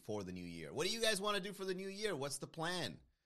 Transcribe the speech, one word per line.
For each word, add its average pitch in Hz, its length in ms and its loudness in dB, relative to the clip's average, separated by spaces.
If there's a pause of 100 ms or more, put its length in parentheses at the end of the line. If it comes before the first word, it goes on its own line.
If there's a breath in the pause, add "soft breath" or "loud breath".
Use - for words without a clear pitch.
for 107 160 0
the 92 80 -4
new 92 140 -4
year. 82 280 -6
What 147 140 2
do 208 60 2
you 226 80 0
guys 220 200 4
wanna 202 200 4
do 196 120 -4
for 190 120 -6
the 190 100 2
new 190 140 -4
year? 196 260 0
What's 139 240 -2
the 165 80 -6
plan? 160 500 0 (300)